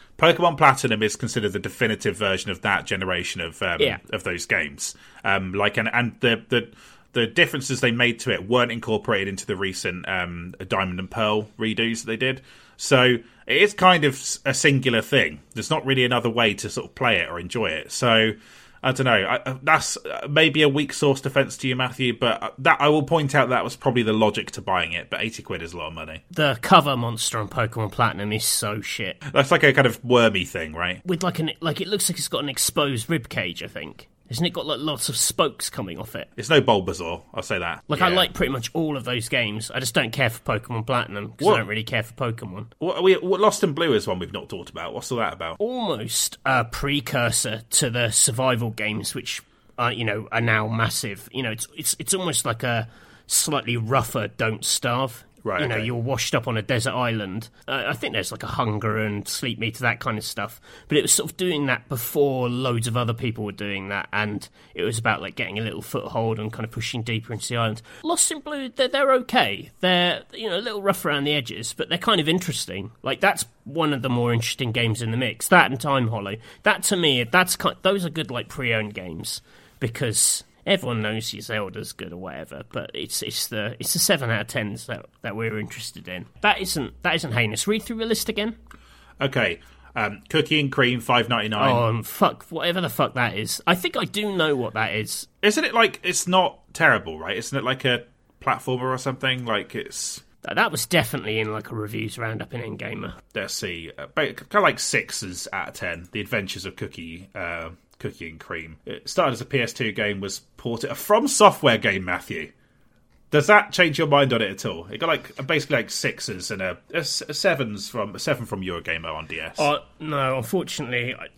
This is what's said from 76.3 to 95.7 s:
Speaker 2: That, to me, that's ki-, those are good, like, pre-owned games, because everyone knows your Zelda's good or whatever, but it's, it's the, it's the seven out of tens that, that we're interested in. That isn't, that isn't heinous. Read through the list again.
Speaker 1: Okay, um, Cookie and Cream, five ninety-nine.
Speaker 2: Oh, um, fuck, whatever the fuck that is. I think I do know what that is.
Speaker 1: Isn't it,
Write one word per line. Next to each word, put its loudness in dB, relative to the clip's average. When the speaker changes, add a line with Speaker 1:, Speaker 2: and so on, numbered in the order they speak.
Speaker 2:
That, 2
to 2
me, 4
that's 4
ki-, -2
those 2
are -2
good, -6
like, -6
pre-owned -2
games, -8
because 0
everyone 0
knows -4
your -12
Zelda's -6
good -12
or -12
whatever, -12
but -8
it's, -6
it's -6
the, -4
it's -4
the 0
seven 2
out 0
of -8
tens -6
that, -10
that -6
we're -4
interested -10
in. -8
That 2
isn't, -4
that 2
isn't -4
heinous. 0
Read 0
through -8
the -4
list -2
again. -4
Speaker 1:
Okay, 0
um, -2
Cookie 2
and 0
Cream, 2
five 2
ninety-nine. 2
Speaker 2:
Oh, 4
um, 2
fuck, 0
whatever -2
the 0
fuck 0
that 0
is. -4
I 6
think -2
I -2
do -2
know 2
what -2
that -2
is. -6
Speaker 1:
Isn't 4
it, -2